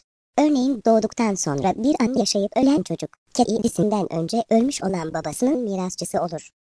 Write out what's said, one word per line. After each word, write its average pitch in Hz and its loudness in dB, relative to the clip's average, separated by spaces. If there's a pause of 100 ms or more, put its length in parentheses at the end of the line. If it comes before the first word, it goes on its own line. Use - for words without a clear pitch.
(380)
Örneğin 269 2
doğduktan 220 2
sonra 160 -2
bir 262 2
an 240 2
yaşayıp 208 0
ölen 262 4
çocuk, - -6 (240)
kendisinden 208 0
önce 170 -2
ölmüş 233 2
olan 170 -4
babasının 165 -2
mirasçısı 185 -4
olur. 165 -6 (240)